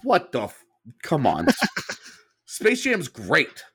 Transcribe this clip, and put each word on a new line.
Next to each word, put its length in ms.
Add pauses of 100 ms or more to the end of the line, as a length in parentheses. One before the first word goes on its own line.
what 300
the 80
f-, 240 (380)
come 220
on. 260
<laughs> 920
Space 360
Jam's 260
great. 560 (120)